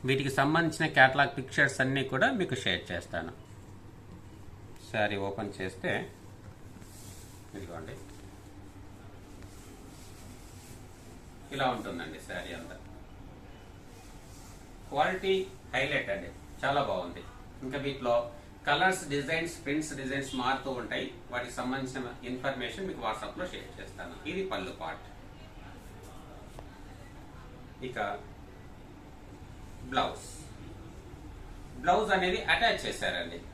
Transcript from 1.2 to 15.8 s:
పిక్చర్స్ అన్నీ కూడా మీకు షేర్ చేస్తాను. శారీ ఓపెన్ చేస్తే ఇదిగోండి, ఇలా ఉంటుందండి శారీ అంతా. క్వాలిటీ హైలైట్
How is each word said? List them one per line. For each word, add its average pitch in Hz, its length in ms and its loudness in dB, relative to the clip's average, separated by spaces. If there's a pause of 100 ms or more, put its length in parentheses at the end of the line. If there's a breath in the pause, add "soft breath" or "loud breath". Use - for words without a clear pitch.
పిక్చర్స్ 135 460 4
అన్నీ 135 180 4 (100)
కూడా 139 160 8 (120)
మీకు 160 240 4
షేర్ 90 260 4
చేస్తాను. 85 420 -2 (1600)
శారీ 104 260 4 (120)
ఓపెన్ 101 300 -2
చేస్తే - 340 -2 (1600)
ఇదిగోండి, 87 400 -8 (3500)
ఇలా 135 100 4 (100)
ఉంటుందండి 85 520 -4
శారీ 90 320 -6
అంతా. - 180 -10 (2250)
క్వాలిటీ 185 420 6 (400)
హైలైట్ 135 420 4